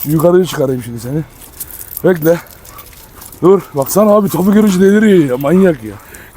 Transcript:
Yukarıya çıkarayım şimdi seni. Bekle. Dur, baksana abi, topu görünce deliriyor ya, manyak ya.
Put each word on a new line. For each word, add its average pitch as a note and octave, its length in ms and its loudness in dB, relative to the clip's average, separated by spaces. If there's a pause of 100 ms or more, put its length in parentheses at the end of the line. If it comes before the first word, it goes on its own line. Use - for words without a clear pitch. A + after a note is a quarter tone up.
Yukarıya E3+ 400 2
çıkarayım C3+ 380 -6
şimdi A#2 180 -14
seni. C#3 220 -8 (840)
Bekle. E3 340 0 (1040)
Dur, F3+ 200 2 (120)
baksana F3+ 360 0
abi, G3+ 180 2
topu F3+ 240 -2
görünce G3+ 280 2
deliriyor G3 500 4
ya, B2 60 -4
manyak D3+ 480 0
ya. G#2 100 -14 (420)